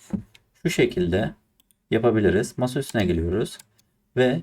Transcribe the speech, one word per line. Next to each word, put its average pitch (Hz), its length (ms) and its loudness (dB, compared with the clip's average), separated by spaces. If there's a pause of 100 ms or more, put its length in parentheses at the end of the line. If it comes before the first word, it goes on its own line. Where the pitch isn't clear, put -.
(600)
şu 170 80 -2
şekilde - 640 0 (580)
yapabiliriz. 113 680 2
Masa 127 220 -2
üstüne 120 260 -2
geliyoruz 87 520 -2 (580)
ve 127 280 2